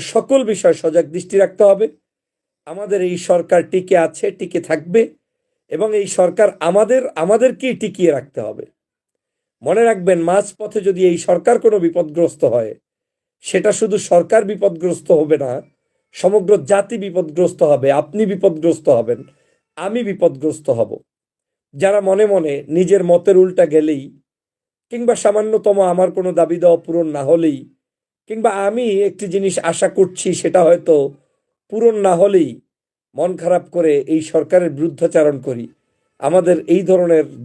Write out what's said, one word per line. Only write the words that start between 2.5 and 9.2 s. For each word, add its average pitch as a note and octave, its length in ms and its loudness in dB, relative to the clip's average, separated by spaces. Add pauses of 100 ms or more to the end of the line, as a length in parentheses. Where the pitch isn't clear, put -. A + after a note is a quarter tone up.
আমাদের F#3+ 340 -6
এই F3+ 160 -4 (120)
সরকার F3 400 2
টিকে F#3 280 0
আছে, E3 340 -2
টিকে F3+ 300 -8
থাকবে E3 400 -2 (680)
এবং F#3+ 240 -4
এই G3+ 120 -2 (100)
সরকার F3+ 320 2 (100)
আমাদের, G#3 420 2 (140)
আমাদেরকেই G#3+ 600 0
টিকিয়ে F3+ 360 -2
রাখতে C#3 300 -6
হবে। G#2+ 240 -12 (960)